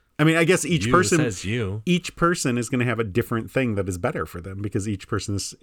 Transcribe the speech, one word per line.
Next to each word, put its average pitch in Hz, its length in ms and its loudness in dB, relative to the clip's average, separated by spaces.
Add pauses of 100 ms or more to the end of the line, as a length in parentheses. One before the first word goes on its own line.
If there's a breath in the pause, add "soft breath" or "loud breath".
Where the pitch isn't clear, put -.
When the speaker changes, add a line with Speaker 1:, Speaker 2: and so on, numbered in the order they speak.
(200)
Speaker 1:
I 151 60 2
mean, 160 100 6
I 170 80 4
guess 175 220 4
each 160 220 0
Speaker 2:
You 123 40 0
Speaker 1:
person 175 280 4
Speaker 2:
says 110 260 -2
you. 107 400 -4
Speaker 1:
each 175 300 0
person 165 420 0
is 120 120 -4
gonna 123 160 2
have 117 140 0
a 117 40 2
different 110 460 -2
thing 123 260 0
that 95 140 -2
is 90 80 -2
better 87 300 -4
for 90 140 -12
them 95 200 -10
because 104 280 -2
each 98 180 -6
person 101 280 -4
is - 280 -6